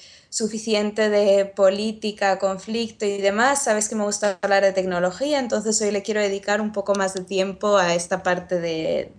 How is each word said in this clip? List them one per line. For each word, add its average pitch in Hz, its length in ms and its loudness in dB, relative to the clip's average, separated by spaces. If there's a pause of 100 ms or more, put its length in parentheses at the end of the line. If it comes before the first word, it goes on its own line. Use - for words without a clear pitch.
(300)
suficiente 214 800 -2
de 202 340 4
política, 202 960 0
conflicto 214 640 -4
y 202 120 -2
demás. 226 480 2
Sabes 214 240 0
que 226 60 -6
me 208 100 -2
gusta 208 360 -2
hablar 196 220 2
de 196 80 4
tecnología, 185 680 0
entonces 220 420 -2
hoy 208 100 0
le 202 120 -2
quiero 214 180 -2
dedicar 202 400 0
un 214 100 -2
poco 202 240 -2
más 190 200 -2
de 185 100 -6
tiempo 196 500 0
a 175 200 4
esta 180 280 -2
parte 180 380 -2
de, 165 580 -2